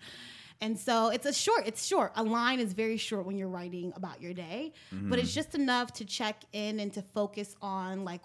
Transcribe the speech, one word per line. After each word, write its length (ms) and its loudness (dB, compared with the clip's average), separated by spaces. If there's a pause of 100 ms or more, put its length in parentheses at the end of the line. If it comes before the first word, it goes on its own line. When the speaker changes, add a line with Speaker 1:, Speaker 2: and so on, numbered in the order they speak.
(600)
Speaker 1:
And 180 0
so 300 4
it's 160 0
a 80 2
short, 340 4
it's 200 -2
short. 300 4
A 60 2
line 380 4
is 140 0
very 240 2
short 260 -2
when 140 -4
you're 100 -2
writing 480 -6
about 240 -8
your 140 -8
day, 400 -6 (180)
but 260 2
it's 120 2
Speaker 2:
Mm-hmm. 40 -2
Speaker 1:
just 200 -2
enough 400 4
to 100 -8
check 380 -4 (100)
in 280 -2
and 120 -2
to 80 -6
focus 600 -2
on, 420 -2
like, 200 -6